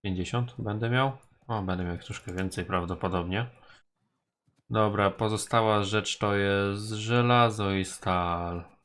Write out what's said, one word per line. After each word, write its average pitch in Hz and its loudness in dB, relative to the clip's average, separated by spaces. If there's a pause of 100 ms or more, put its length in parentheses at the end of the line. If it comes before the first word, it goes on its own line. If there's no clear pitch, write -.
Pięćdziesiąt 101 -2
będę 110 -2
miał. 135 2 (300)
O, 110 -2
będę 92 -2
miał 87 -4
ich 85 -10
troszkę - -12
więcej 92 -4
prawdopodobnie. 90 -2 (1200)
Dobra, 104 2
pozostała 107 2
rzecz 101 -2
to 101 0
jest 101 0
żelazo 113 4
i 95 2
stal. 87 -2 (200)